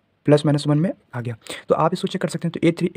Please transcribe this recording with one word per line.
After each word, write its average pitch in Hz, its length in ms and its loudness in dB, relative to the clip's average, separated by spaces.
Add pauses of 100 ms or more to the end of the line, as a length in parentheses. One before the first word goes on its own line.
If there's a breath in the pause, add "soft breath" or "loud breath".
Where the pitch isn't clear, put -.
(260)
प्लस 147 200 6
माइनस 143 200 2
वन 147 120 4
में 170 140 0 (220)
आ 127 60 -6
गया। 117 160 -8 (320 loud breath)
तो - 60 4
आप 156 180 2
इसको 185 160 -4
चेक 185 140 -8
कर 175 60 0
सकते 170 200 -4
हैं। 165 40 -4
तो - 160 0
एट 170 100 2
थ्री, 170 180 -2